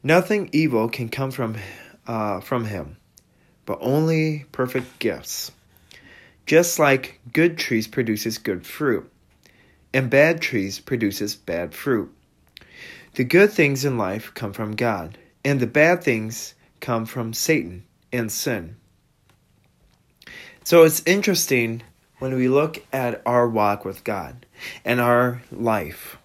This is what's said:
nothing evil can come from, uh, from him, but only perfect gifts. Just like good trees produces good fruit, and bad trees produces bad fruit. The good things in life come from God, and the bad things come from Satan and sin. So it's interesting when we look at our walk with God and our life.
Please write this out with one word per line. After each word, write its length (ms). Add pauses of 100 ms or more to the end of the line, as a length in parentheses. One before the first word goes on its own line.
nothing 500
evil 340
can 220
come 220
from, 240 (500)
uh, 340
from 260
him, 320 (680)
but 160
only 720
perfect 480
gifts. 520 (920)
Just 320
like 420 (140)
good 240
trees 300
produces 500
good 300
fruit, 420 (880)
and 140
bad 320
trees 360
produces 580
bad 380
fruit. 400 (1000)
The 100
good 300
things 320
in 120
life 360
come 180
from 240
God, 420 (280)
and 120
the 100
bad 360
things 500 (280)
come 240
from 280
Satan 520 (260)
and 180
sin. 460 (1900)
So 180
it's 220
interesting 760 (380)
when 160
we 140
look 420
at 340
our 220
walk 380
with 180
God 420 (380)
and 160
our 500
life. 760